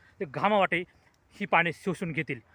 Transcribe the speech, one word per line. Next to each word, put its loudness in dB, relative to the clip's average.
ते -4
घामावाटे 0
ही -8
पाने 4
शोषून -6
घेतील. -6